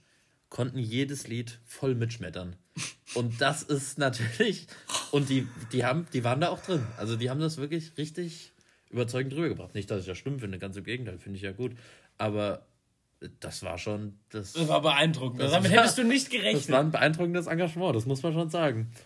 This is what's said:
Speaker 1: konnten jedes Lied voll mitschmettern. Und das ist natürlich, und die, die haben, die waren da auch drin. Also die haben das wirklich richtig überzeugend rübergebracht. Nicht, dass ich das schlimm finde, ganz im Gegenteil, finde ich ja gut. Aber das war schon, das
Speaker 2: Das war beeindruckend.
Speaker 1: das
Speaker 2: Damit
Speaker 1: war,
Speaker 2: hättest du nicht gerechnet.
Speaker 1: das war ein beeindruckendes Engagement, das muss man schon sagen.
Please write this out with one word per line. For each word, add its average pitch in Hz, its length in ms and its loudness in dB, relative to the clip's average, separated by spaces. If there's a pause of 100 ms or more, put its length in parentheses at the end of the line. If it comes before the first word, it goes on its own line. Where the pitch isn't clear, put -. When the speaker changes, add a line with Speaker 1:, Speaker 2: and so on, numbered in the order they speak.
(500)
Speaker 1:
konnten 127 300 -4
jedes 127 500 -2
Lied 117 360 -8
voll 135 300 -2
mitschmettern. 90 640 -4 (560)
Und 120 260 -2
das 139 240 2
ist 139 340 -2
natürlich, 135 680 0 (440)
und 143 180 2
die, 131 180 2 (240)
die 127 140 2
haben, 151 280 2
die 123 120 0
waren 165 160 4
da 175 80 4
auch 180 120 -4
drin. 175 200 0 (160)
Also 113 180 -2
die 120 140 -2
haben 135 100 -2
das 160 180 0
wirklich 151 400 -4
richtig 160 540 -8 (380)
überzeugend 127 440 -2
rübergebracht. 131 420 -4
Nicht, 101 160 -6
dass 101 100 -2
ich 85 60 -8
das 90 100 -6
schlimm 139 220 -6
finde, 98 200 -8
ganz 98 160 -8
im 98 80 -10
Gegenteil, 107 360 -8
finde 98 180 -12
ich 95 60 -10
ja 98 100 -6
gut. 117 200 -6 (440)
Aber 104 480 -2 (760)
das - 240 -10
war 87 140 -6
schon, 104 400 -6 (120)
das 101 240 -8
Speaker 2:
Das 160 140 0
war 151 140 4
beeindruckend. 147 600 2
Speaker 1:
das 139 100 4
Speaker 2:
Damit 180 200 6
Speaker 1:
war, 220 120 10
Speaker 2:
hättest 226 140 4
du 254 60 4
nicht 262 280 4
gerechnet. 202 320 2
Speaker 1:
das - 60 -6
war 131 120 8
ein 156 100 4
beeindruckendes 165 560 2
Engagement, 170 480 0
das 110 100 0
muss 131 180 0
man 165 100 2
schon 165 160 0
sagen. 131 420 0 (140)